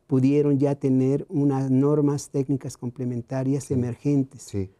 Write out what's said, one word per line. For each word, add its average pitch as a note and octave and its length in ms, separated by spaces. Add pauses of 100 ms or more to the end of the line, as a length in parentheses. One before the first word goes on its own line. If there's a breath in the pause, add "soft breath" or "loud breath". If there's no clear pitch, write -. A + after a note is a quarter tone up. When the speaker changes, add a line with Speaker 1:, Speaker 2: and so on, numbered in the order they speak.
Speaker 1:
pudieron C#3+ 520
ya C#3+ 160
tener C3+ 540
unas C#3 420
normas C#3+ 580
técnicas C3+ 480
complementarias B2+ 840
Speaker 2:
Sí. - 100
Speaker 1:
emergentes C3+ 720
Speaker 2:
Sí. G2 260 (100)